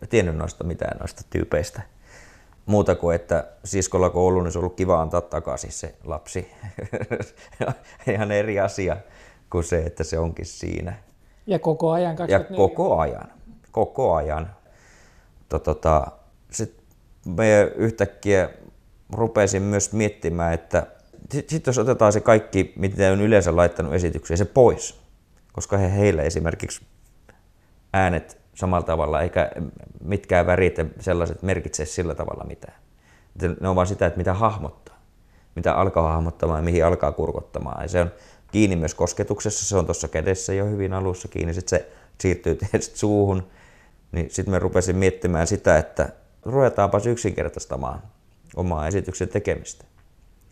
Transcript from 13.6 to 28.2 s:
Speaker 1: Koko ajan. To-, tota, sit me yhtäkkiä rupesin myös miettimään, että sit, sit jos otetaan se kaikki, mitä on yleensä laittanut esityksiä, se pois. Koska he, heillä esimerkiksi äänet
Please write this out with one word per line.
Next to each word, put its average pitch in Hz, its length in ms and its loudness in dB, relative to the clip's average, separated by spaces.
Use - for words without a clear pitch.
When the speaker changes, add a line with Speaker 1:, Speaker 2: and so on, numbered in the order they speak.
Speaker 1:
Koko 107 440 2
ajan. 78 340 -4
To-, 76 100 -2
tota, 78 480 2
sit - 260 -8
me 104 500 4
yhtäkkiä 98 720 0
rupesin 101 480 2
myös 101 320 -2
miettimään, 85 600 -2
että - 340 -2
sit, - 180 -6
sit 160 180 -4
jos 123 100 2
otetaan 113 360 4
se 104 60 0
kaikki, 104 560 2
mitä 95 360 2
on 98 100 2
yleensä 98 340 4
laittanut 87 380 2
esityksiä, 85 440 -2
se 101 80 0
pois. - 560 2
Koska - 240 -4
he, 95 180 2
heillä 98 280 4
esimerkiksi 80 580 -4
äänet 90 440 0